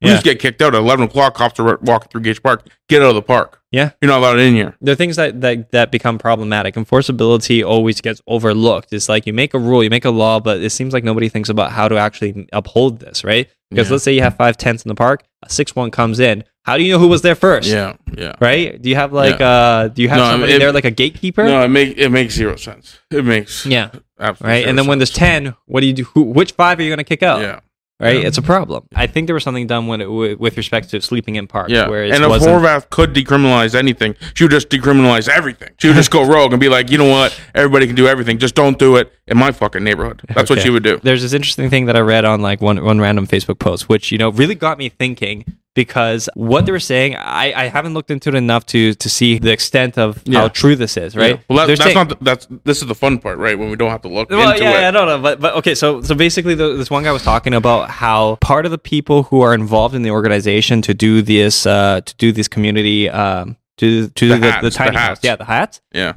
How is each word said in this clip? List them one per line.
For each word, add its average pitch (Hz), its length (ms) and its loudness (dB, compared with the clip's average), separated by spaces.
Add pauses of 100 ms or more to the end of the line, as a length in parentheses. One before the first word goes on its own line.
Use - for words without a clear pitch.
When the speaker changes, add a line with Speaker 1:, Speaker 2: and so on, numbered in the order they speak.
Speaker 1:
We - 80 4
Speaker 2:
Yeah. 208 60 6
Speaker 1:
used 208 100 0
to 170 60 4
get 123 100 -4
kicked 127 200 -2
out 147 140 2
at 110 60 2
eleven 123 240 2
o'clock. 135 280 0
Cops 120 280 -2
are 113 200 2
walking 117 300 0
through 117 120 -10
Gage 110 200 -4
Park. 123 240 -2 (220)
"Get 147 120 4
out 139 60 6
of 120 80 4
the 107 60 -2
park. - 400 -2 (100)
Speaker 2:
Yeah. 139 200 -2 (100)
Speaker 1:
You're 143 100 2
not 135 60 2
allowed 123 220 2
in 127 140 4
here." 104 280 -2
Speaker 2:
There 139 100 0
are 139 60 0
things 170 180 -4
that, 151 240 -4
that, 120 320 -4
that 120 220 2
become 117 260 -4
problematic. 107 560 -4
Enforceability 113 880 0
always 110 360 0
gets 113 260 -8
overlooked. 110 640 -2
It's 104 160 -6
like 107 180 -2
you 110 60 -6
make 123 220 -2
a 135 60 -2
rule, 120 220 2
you 110 80 0
make 117 140 -2
a 131 60 -2
law, 110 320 0
but 107 200 -2
it 107 100 -4
seems 131 220 -8
like 123 120 -4
nobody 113 240 -2
thinks 107 180 -6
about 104 240 -2
how 110 160 -2
to 110 100 0
actually 104 540 -4
uphold 117 480 -2
this, - 240 -12
right? 110 240 0 (220)
Because 101 180 0
Speaker 1:
Yeah. 107 60 -6
Speaker 2:
let's 139 100 -2
say 139 100 0
you 131 80 2
have 123 140 0
five 120 220 0
tents 117 260 -4
in 110 60 -10
the 107 60 -8
park, 123 280 0 (180)
a - 80 -20
sixth - 240 -4
one 120 160 -6
comes 113 300 -2
in. 110 240 0 (200)
How 123 140 -4
do 165 60 0
you 185 80 0
know 180 80 4
who 175 80 6
was 170 140 4
there 170 140 2
first? 156 340 0
Speaker 1:
Yeah, 104 240 -2 (240)
yeah. 87 240 -12
Speaker 2:
Right? 135 400 0
Do 123 80 -4
you 131 60 0
have, 143 180 -2
like, 139 260 0
Speaker 1:
Yeah. 135 80 2
Speaker 2:
uh, 120 400 4
do 113 140 -6
you 120 80 2
have 143 80 2
Speaker 1:
No, 123 60 4
I 120 40 2
mean, 117 60 2
Speaker 2:
somebody 123 200 2
Speaker 1:
it 139 60 4
Speaker 2:
there, 143 140 4
like 139 120 0
a 120 60 0
gatekeeper? 160 540 -2
Speaker 1:
No, 139 180 4
it 123 60 2
make-, 135 280 2
it 135 120 2
makes 123 240 0
zero 107 240 -4
sense. - 400 -20 (140)
It 143 140 -2
makes 110 400 -2
Speaker 2:
Yeah. 120 240 -2 (300)
Speaker 1:
absolutely 107 300 -6
Speaker 2:
Right? 117 100 2
Speaker 1:
zero 120 100 -2
Speaker 2:
And 131 100 0
then 135 80 0
when 139 120 0
Speaker 1:
sense. 127 120 0
Speaker 2:
there's - 60 -8
ten, 156 380 0 (100)
what - 160 -4
do 135 60 2
you 131 60 0
do? 131 100 -6 (100)
Who, 156 100 4
which 139 300 0
five 175 260 0
are 170 40 -6
you 156 60 -4
gonna 151 160 -6
kick - 180 -4
out? 143 180 0
Speaker 1:
Yeah. 101 180 -10 (400)
Speaker 2:
Right? 123 220 2
Speaker 1:
Yeah. 160 60 -4
Speaker 2:
It's 151 100 -2
a - 40 -2
problem. 175 420 -2 (120)
I 123 120 0
think 160 200 -4
there 170 60 -4
was 156 100 -4
something 127 240 -6
done 117 200 -4
when 113 140 -6
it, 101 40 -8
w-, 107 320 -4
with 92 200 -4
respect 107 320 -6
to 107 120 -6
sleeping 110 340 -6
in 101 120 -10
park, 95 220 -8
Speaker 1:
Yeah. 117 180 2
Speaker 2:
where 104 180 -4
it 104 60 -2
Speaker 1:
And 147 120 2
if 151 60 4
Speaker 2:
wasn't 147 220 4 (100)
Speaker 1:
Horvath 156 280 0
could 160 240 2
decriminalize 131 600 2
anything, 120 400 0 (180)
she - 100 2
would 160 80 4
just 147 180 0
decriminalize 127 600 2
everything. 143 400 -4 (100)
She - 80 4
would 151 80 6
just 151 160 4
go 156 120 4
Speaker 2:
<laughs> 139 100 4
Speaker 1:
rogue 143 180 4
and 123 80 2
be 135 100 4
like, 123 200 2
"You 143 80 2
know 143 120 4
what? 135 300 2 (160)
Everybody 135 320 2
can 120 80 -6
do 127 120 6
everything. 120 320 0
Just 123 160 -2
don't 139 240 2
do 131 180 6
it 120 160 0 (140)
in 135 100 0
my 131 140 4
fucking 104 320 -4
neighborhood." 107 380 -4 (120)
That's 131 160 0
what 127 100 2
Speaker 2:
Okay. 95 60 0
Speaker 1:
she 123 40 2
would 117 140 2
do. 104 200 2
Speaker 2:
There's 127 180 2
this 127 120 -4
interesting 139 360 -4
thing 127 160 0
that 120 100 0
I 117 40 4
read 110 260 2
on, 107 160 0
like, 101 200 -4
one, 104 220 0
one 107 160 2
random 104 260 0
Facebook 98 340 -4
post, - 280 -4
which, 110 240 0
you 110 60 -2
know, 113 140 0
really 143 240 0
got 160 220 -4
me 135 120 -8
thinking, 110 560 -8 (300)
because 117 600 -2
what 131 320 0
they 190 40 -2
were 185 80 -2
saying, 131 360 -2
I, 76 400 -4
I 127 120 -4
haven't 156 280 -6
looked 156 160 -8
into 147 180 -6
it 135 60 0
enough 117 320 0
to, 113 260 2
to - 160 -8
see 117 300 2
the 113 120 0
extent 127 460 -2
of 107 280 -2
Speaker 1:
Yeah. 127 160 2
Speaker 2:
how 110 80 2
true 143 260 2
this 120 220 -4
is, 85 180 -8
right? 110 200 2
Speaker 1:
Yeah. 117 140 -12
Well, 131 80 2
that, 160 100 2
Speaker 2:
They're 147 100 2
Speaker 1:
that's 151 60 0 (100)
Speaker 2:
saying - 20 0
Speaker 1:
not 175 140 2
the, 147 120 -10
that's, 127 260 -2 (160)
this 143 200 0
is 135 40 -8
the 113 60 -6
fun 135 240 0
part, 92 220 -10
right? 107 180 -2
When 107 140 -8
we 107 40 -8
don't 113 140 -2
have 113 140 -8
to - 40 -14
look 101 220 -6
Speaker 2:
Well, 214 220 2
Speaker 1:
into 208 120 -2
Speaker 2:
yeah, 214 60 2
Speaker 1:
it. 196 120 2
Speaker 2:
yeah, 185 100 2
no, 196 140 2
no, 151 140 0
but, 139 200 0
but, 151 160 -2
okay, 160 180 -2
so, 143 300 -2
so 151 100 -2
basically 170 400 0
the, 156 220 -2
this 131 160 -8
one 143 120 -2
guy 151 80 -2
was 135 120 -4
talking 120 320 0
about 117 340 0
how 110 500 -2
part 147 260 0
of 170 60 -6
the 165 60 -6
people 147 460 -2
who 135 180 2
are 117 140 4
involved 110 400 0
in 123 80 -4
the 110 80 -2
organization 107 720 0
to 107 100 -2
do 110 300 2
this, 107 420 2
uh, 98 400 2
to - 120 -18
do 113 140 2
this 107 160 -4
community, 104 640 -2
um, 98 480 -4 (220)
to, 113 300 0
to - 180 0
Speaker 1:
The 120 80 6
Speaker 2:
the, 117 60 0
the 113 100 2
Speaker 1:
hats, 107 120 -2
the 117 60 -2
Speaker 2:
tiny 123 260 -2
house, 117 120 -2
Speaker 1:
hats. 98 160 -6
Speaker 2:
yeah, 120 140 -2
the 104 80 -16
hats, 117 360 -4 (100)
Speaker 1:
Yeah. 87 240 -6